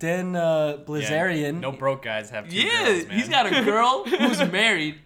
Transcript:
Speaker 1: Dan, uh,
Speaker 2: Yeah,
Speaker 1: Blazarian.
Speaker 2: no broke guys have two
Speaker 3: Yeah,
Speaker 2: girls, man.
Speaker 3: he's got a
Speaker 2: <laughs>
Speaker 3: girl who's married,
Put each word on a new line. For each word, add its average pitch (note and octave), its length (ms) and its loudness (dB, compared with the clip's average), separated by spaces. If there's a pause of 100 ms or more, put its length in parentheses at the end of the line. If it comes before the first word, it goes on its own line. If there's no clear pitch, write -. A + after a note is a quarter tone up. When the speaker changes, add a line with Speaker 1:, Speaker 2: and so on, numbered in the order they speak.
Speaker 1:
Dan, F3+ 340 -2
uh, D#3 440 2
Speaker 2:
Yeah, - 60 -18
Speaker 1:
Blazarian. D3+ 760 -2
Speaker 2:
no C3 100 -4
broke C3+ 320 -2
guys G#2+ 280 -4
have G#2+ 200 -8
two F3 60 -8
Speaker 3:
Yeah, G#4 300 0
Speaker 2:
girls, F3 200 2
man. G3 100 -6
Speaker 3:
he's A#3 120 0
got C4 180 2
a B3+ 180 2
Speaker 2:
<laughs> - 0 -
Speaker 3:
girl A#3+ 380 2
who's A#3+ 380 0 (100)
married, F3 560 0